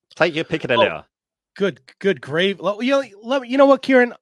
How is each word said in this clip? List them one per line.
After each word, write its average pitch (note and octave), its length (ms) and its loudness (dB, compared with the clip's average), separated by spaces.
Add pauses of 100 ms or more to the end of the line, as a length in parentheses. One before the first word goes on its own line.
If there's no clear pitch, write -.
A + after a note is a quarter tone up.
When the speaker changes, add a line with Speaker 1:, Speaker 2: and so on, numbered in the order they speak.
(140)
Speaker 1:
Take F3 200 0
your - 100 -4
pick D#3 200 -6
of - 40 -8
the B2+ 60 2
Speaker 2:
Oh, A#2 60 2
Speaker 1:
litter. E2 240 0 (520)
Speaker 2:
good, F#3 240 -4 (200)
good F#3 200 -2
grave. F3 400 -4
Let, G#3 220 -4
you B3 80 -2
know, C#4 140 0 (180)
let, B3 260 -6
you B3 80 -4
know C#4 100 6
what, C#4 140 4
Kieran? B3 420 2